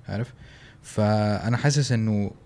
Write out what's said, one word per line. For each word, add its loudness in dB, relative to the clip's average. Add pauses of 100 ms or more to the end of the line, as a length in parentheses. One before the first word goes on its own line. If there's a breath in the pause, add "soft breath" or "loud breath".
عارف؟ -6 (500 loud breath)
فأنا 0
حاسس 0
إنه، 0 (160)